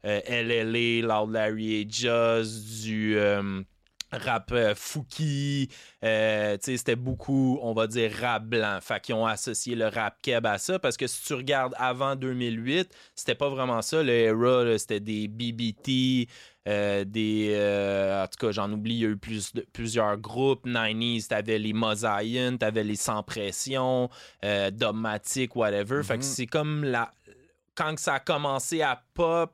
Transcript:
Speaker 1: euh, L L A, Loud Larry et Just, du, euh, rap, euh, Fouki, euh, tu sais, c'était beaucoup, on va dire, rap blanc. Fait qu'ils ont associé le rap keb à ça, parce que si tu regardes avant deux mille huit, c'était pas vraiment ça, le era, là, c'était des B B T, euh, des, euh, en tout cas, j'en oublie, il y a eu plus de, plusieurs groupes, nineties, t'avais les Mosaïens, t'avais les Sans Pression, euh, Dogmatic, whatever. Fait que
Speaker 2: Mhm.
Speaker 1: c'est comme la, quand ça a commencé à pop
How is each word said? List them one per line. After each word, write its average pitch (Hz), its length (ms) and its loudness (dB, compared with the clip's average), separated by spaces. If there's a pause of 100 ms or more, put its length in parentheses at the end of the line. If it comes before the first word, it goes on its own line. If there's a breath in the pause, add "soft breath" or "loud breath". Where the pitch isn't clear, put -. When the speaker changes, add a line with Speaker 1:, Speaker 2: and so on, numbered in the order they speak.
Speaker 1:
euh, 104 200 0
L 120 260 -2
L 113 240 0
A, 117 320 2 (140)
Loud 110 100 -2
Larry 110 460 0
et 107 120 -2
Just, 113 920 0
du, 107 340 0
euh, 101 460 2 (480)
rap, 117 400 -4
euh, 113 240 4
Fouki, 143 960 -4 (340 loud breath)
euh, 107 540 2
tu - 80 -8
sais, 127 140 -2
c'était 120 180 0
beaucoup, 131 640 0
on 117 120 -2
va 110 120 4
dire, 113 240 2 (100)
rap 117 220 0
blanc. 110 400 0
Fait 104 180 -2
qu'ils 123 140 -4
ont 110 100 2
associé 113 520 -2
le 110 100 0
rap 104 340 -2
keb 117 260 0
à 101 120 2
ça, 185 220 -2
parce 127 160 0
que 131 100 -2
si - 180 -6
tu 151 100 -4
regardes 131 440 0
avant 127 380 0
deux 131 180 -4
mille 120 240 -2
huit, 143 340 -2 (220 loud breath)
c'était - 220 -2
pas 143 120 0
vraiment 127 340 0
ça, 160 200 2
le 131 100 2
era, 120 520 6
là, 113 140 4
c'était 104 200 -2
des 107 300 -4
B 117 240 -6
B 113 280 -4
T, 127 480 2 (400 loud breath)
euh, 101 360 2
des, 107 500 0
euh, 98 680 2
en - 20 -4
tout - 200 -4
cas, 107 60 0
j'en 101 200 -2
oublie, 107 220 -4
il 117 60 -2
y 113 60 2
a - 20 2
eu 107 80 0
plus 107 380 -8
de, - 180 -4
plusieurs 110 460 0
groupes, 123 480 0
nineties, 117 600 -2
t'avais 107 300 0
les 107 140 -2
Mosaïens, 113 840 0
t'avais 110 280 0
les 104 120 -2
Sans 107 260 -2
Pression, 127 880 -2 (340 loud breath)
euh, 101 260 2
Dogmatic, 110 840 -2
whatever. 107 460 0
Fait 131 160 -2
que 131 60 -4
Speaker 2:
Mhm. 139 60 -4
Speaker 1:
c'est 127 160 -4
comme 151 380 -2
la, 120 280 0 (640)
quand 156 220 -2
ça 151 160 0
a 131 60 0
commencé 147 640 0
à 131 180 0 (140)
pop 170 400 0